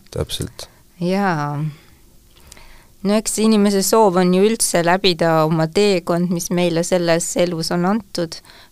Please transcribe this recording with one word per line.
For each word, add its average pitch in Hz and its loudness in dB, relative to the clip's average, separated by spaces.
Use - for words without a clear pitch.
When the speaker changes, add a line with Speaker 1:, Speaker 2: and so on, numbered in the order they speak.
Speaker 1:
täpselt. - -8
Speaker 2:
Jaa. 175 -2
No 196 0
eks 220 -2
inimese 208 2
soov 208 4
on 180 4
ju 185 2
üldse 214 0
läbida 170 2
oma 160 0
teekond, 175 0
mis 170 -4
meile 175 0
selles 170 0
elus 175 -2
on 175 0
antud, 185 -4